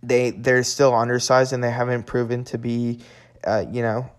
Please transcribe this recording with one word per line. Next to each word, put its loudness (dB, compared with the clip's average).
they, 2
they're 2
still 4
undersized 2
and -4
they 0
haven't -2
proven -4
to -8
be, -4
uh, 0
you -4
know -2